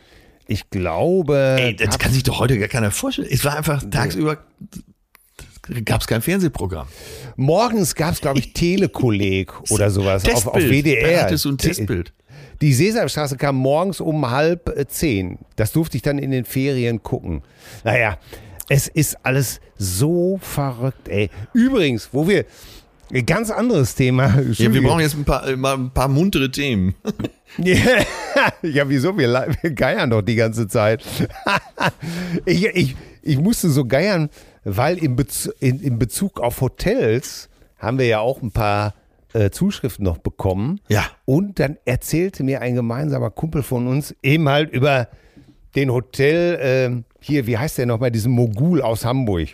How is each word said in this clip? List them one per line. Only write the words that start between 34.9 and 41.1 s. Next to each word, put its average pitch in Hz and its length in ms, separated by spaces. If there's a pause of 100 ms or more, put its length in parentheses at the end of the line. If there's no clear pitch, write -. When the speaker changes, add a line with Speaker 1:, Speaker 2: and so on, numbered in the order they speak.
Speaker 1:
in 139 180
Bez-, - 420
in, 131 220
in 123 180
Bezug 131 420
auf 120 200
Hotels 131 880 (300)
haben 120 200
wir 131 80
ja 107 140
auch 127 220
ein 110 100
paar, 104 400 (400)
äh, 104 180
Zuschriften 143 540
noch 87 140
bekommen. 101 600 (100)
Speaker 2:
Ja. 101 180 (180)